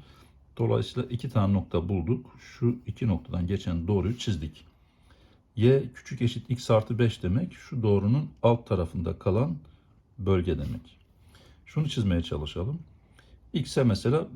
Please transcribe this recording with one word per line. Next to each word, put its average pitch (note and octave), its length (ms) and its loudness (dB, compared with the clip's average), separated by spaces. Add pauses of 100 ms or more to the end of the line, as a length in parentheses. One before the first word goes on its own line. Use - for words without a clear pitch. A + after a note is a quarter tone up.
(580)
Dolayısıyla A2+ 520 0
iki A#2+ 200 -6
tane G2 240 4
nokta F2+ 360 0
bulduk. F#2 500 -2
Şu - 480 -2
iki A2+ 200 -4
noktadan F2 400 -2
geçen F2 400 -2
doğruyu G2+ 300 0
çizdik. D#2 480 -6 (920)
Y C3 280 6 (100)
küçük - 280 -10
eşit A#2+ 280 -2
x B2 220 -2
artı A2 280 2
beş A#2 240 0
demek A#2 300 -2
şu - 300 -8
doğrunun G#2+ 460 2 (140)
alt A#2 240 4
tarafında F2 520 -4
kalan A2 380 0 (600)
bölge F2+ 400 0
demek. - 400 -8 (680)
Şunu D3+ 240 -2
çizmeye F#2 340 0
çalışalım. F2 560 -6 (720)
X'e C#3+ 300 0
mesela B2 520 2